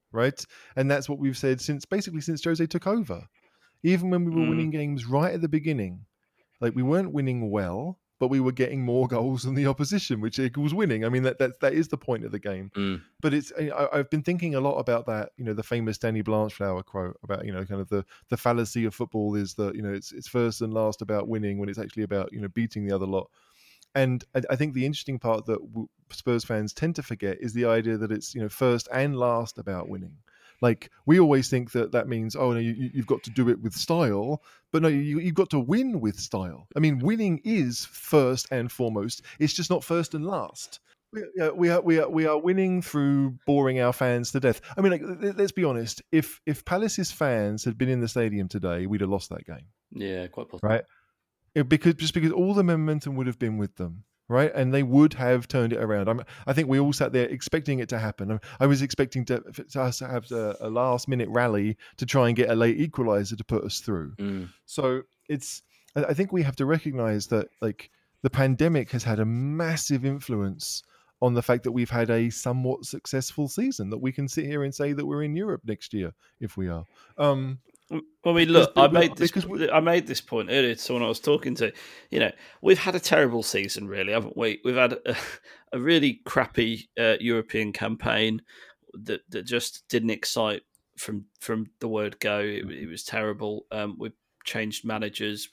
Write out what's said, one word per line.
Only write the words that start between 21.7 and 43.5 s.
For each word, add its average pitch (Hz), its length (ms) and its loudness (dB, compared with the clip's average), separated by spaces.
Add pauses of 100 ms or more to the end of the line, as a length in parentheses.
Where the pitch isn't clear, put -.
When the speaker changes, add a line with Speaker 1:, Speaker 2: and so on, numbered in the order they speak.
Speaker 1:
actually 107 260 -6
about, 95 280 -2
you 101 80 -10
know, 101 80 -6
beating 110 380 -4
the 98 80 0
other 95 120 -2
lot. 95 240 -4 (640)
And 127 300 0 (100)
I, 131 60 0 (100)
I 135 60 0
think 147 160 -2
the 127 140 0
interesting 143 320 -6
part 110 260 -2
that 110 160 0
w-, 113 280 -10 (220)
Spurs 120 320 -2
fans 107 300 -4
tend 160 240 -4
to 147 60 -6
forget 101 380 -4
is 113 120 -6
the 120 140 0
idea 113 320 2
that 107 120 -4
it's, - 240 -6
you 123 60 -6
know, 107 80 -4
first 120 440 0
and 135 220 0
last 120 440 0
about 92 320 -8
winning. 95 260 -12 (460)
Like, 120 280 0 (140)
we 170 160 8
always 143 300 6
think 123 220 -2
that 117 200 0
that 120 160 2
means, 113 260 -4
"Oh, 127 200 0
no, 117 40 0
you, 117 140 -2
you, 120 220 -6
you've 120 120 -2
got - 180 0
to 117 60 -14
do 120 200 4
it 104 100 2
with 110 140 -4
style." 139 680 0 (300)
But 160 80 2
no, 160 80 4
you, 147 320 2
you've 170 140 -2
got 185 160 2
to 151 100 2
win 202 400 0
with 107 180 0
style. 90 560 -8
I 143 60 0
mean, 151 180 4
winning 185 460 0
is 156 400 0
first 127 640 2
and 123 220 -2
foremost. 110 480 -4 (180)
It's 151 140 2
just 165 160 -4
not 175 160 0
first 170 300 -2
and 151 100 -4
last. - 560 -8 (320)
We, 214 120 -10 (120)
yeah, 160 140 0
we 175 180 4
are, 170 140 4
we 165 160 4
are, 151 100 4
we 160 160 2
are 151 160 2
winning 185 400 2
through 139 560 2 (100)
boring 135 340 4